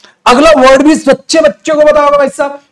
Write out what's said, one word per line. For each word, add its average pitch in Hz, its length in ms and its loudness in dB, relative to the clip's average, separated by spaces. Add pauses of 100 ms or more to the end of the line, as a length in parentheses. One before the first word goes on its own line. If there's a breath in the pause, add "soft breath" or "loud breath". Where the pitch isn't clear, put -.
(260 soft breath)
अगला 269 320 2
word 262 240 2
भी 302 120 2 (140)
बच्चे 311 320 -2
बच्चों 311 340 -4
को 302 80 0
बताओ 294 280 0
भाई 285 180 0
साहब। 285 320 -10 (120)